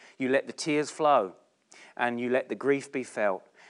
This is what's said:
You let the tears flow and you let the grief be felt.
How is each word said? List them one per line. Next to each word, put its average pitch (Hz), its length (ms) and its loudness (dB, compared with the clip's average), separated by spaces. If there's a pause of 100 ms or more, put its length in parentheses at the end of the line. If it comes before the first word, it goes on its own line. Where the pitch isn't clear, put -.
(180)
You 131 120 -2
let 135 180 2
the 117 60 -10
tears 147 380 -2
flow 131 420 2 (640)
and 120 240 -2
you 120 100 -2
let - 200 0
the 110 60 -6
grief 135 360 -2
be 131 120 -6
felt. 104 460 -2 (200)